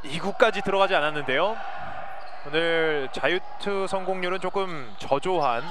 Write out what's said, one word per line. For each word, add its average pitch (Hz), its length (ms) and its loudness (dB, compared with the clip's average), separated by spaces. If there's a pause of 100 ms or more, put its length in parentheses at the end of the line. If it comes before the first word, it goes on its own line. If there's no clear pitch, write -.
이 160 160 -4
구까지 202 440 4
들어가지 196 320 2
않았는데요. 151 600 2 (920)
오늘 160 640 0
자유투 190 760 0
성공률은 185 540 -2
조금 180 580 -2
저조한 139 720 2